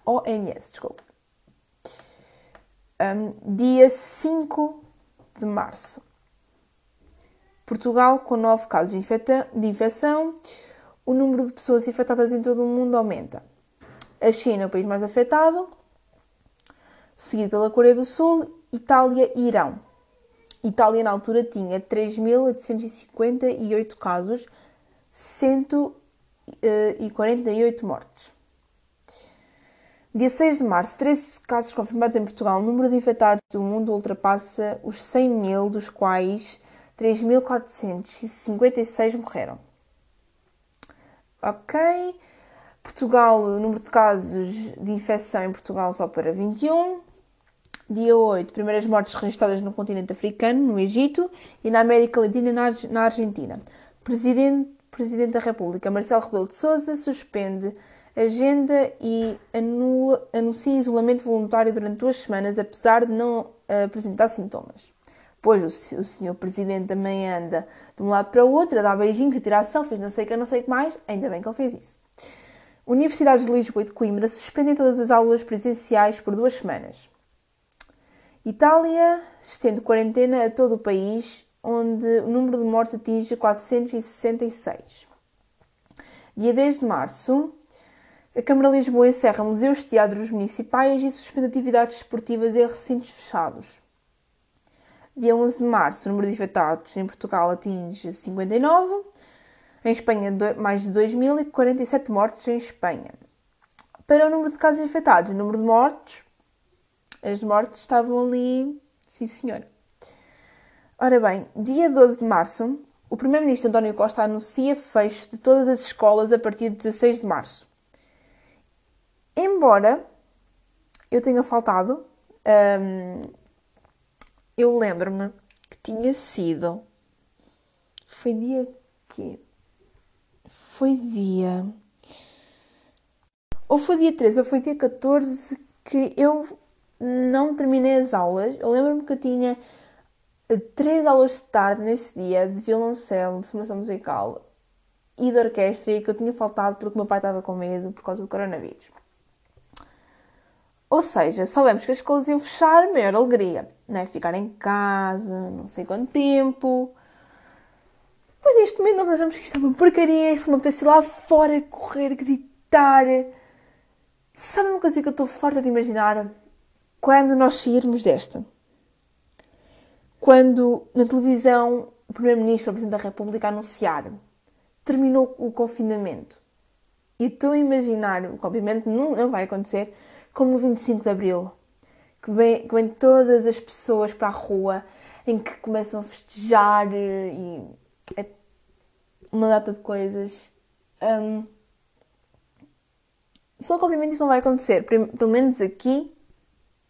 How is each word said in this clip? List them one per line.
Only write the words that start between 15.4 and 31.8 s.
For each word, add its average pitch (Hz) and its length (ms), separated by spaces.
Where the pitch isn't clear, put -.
seguido 214 360
pela 214 200
Coreia 240 240
do 247 100
Sul, 330 580
Itália 262 640
e 240 100
Irão. 196 320
Itália, 220 400
na 214 60
altura, 220 340
tinha 190 340
três 214 400
mil 233 240
oitocentos 247 420
e 226 60
cinquenta 247 580
e 220 280
oito 220 200
casos, 190 520
cento, 277 800
eh, 214 380
e 214 120
quarenta 233 420
e 220 100
oito 233 240
mortes. - 460
Dia 247 180
seis 294 280
de 277 60
março, 190 320
treze 285 440
casos 233 320
confirmados 233 440